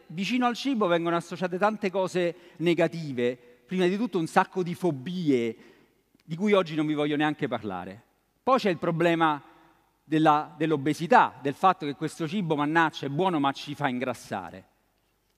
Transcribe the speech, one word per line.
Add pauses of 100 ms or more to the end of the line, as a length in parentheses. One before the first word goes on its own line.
vicino
al
cibo
vengono
associate
tante
cose (220)
negative. (300)
Prima
di
tutto
un
sacco
di
fobie, (600)
di
cui
oggi
non
vi
voglio
neanche
parlare. (400)
Poi
c'è
il
problema (580)
della,
dell'obesità,
del
fatto
che
questo
cibo,
mannaccia,
è
buono
ma
ci
fa
ingrassare. (720)